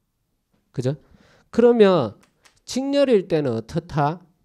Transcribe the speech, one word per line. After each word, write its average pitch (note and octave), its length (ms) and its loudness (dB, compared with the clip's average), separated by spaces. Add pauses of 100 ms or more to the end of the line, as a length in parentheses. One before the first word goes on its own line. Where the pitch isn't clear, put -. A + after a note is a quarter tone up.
(720)
그죠? C3+ 260 -6 (540)
그러면 G3 680 2 (460)
직렬일 C4+ 640 -2
때는 D3 260 -2
어떻다? D3+ 680 -6 (240)